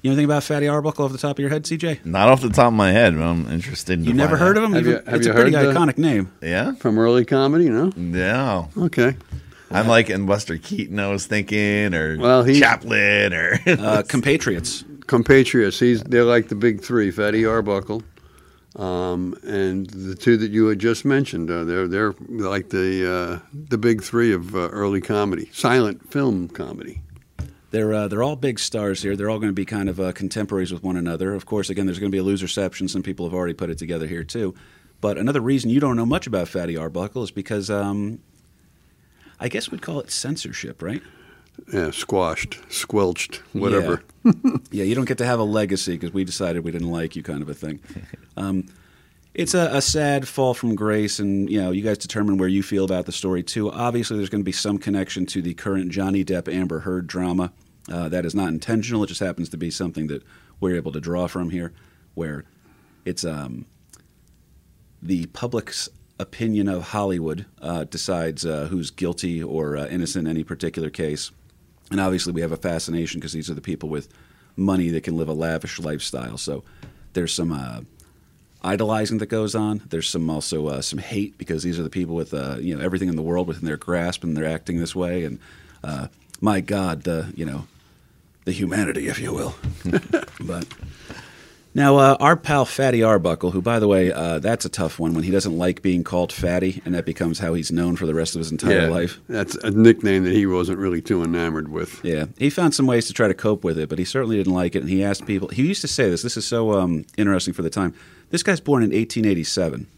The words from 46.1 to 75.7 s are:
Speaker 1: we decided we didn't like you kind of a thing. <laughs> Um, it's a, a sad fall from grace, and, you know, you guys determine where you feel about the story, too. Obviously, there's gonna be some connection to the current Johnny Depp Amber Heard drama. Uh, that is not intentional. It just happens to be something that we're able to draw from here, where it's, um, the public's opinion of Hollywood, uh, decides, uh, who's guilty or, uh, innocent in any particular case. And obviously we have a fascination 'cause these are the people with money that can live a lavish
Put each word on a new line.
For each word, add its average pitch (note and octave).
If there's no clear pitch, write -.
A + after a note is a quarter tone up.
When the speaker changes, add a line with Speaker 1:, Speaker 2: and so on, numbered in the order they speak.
Speaker 1:
we F#2+
decided F2
we E2
didn't E2+
like E2
you E2
kind D2
of D2
a D2
thing. D2+
<laughs> -
Um, G2
it's E3+
a, F3
a C#3
sad C#3+
fall C3
from A2+
grace, G#2+
and, G2
you G#2
know, F#2
you F#2+
guys G#2+
determine G#2
where F#2
you G2
feel G2
about F2+
the F2+
story, F2+
too. G#2
Obviously, A#2+
there's G2
gonna G#2
be F#2
some G2+
connection F#2+
to F#2+
the E2+
current F#2+
Johnny F#2+
Depp F2
Amber F2+
Heard F2+
drama. F2+
Uh, E2+
that F2
is E2
not G2
intentional. A2
It F#2+
just -
happens F2
to E2+
be E2
something D#2+
that C#2+
we're F2+
able D#2+
to D2+
draw E2+
from F2
here, F2
where D#2
it's, F2+
um, D2
the E2+
public's -
opinion G#2
of F2+
Hollywood, F2+
uh, E2
decides, E2
uh, D#2
who's F2
guilty E2+
or, D2
uh, C#2+
innocent E2
in D#2+
any D#2+
particular D#2+
case. D2+
And G2
obviously F#2
we E2
have E2
a D#2+
fascination E2+
'cause D#2
these D#2+
are D#2+
the D2
people D#2
with D2
money F#2
that D#2+
can E2
live D#2+
a D#2
lavish D#2+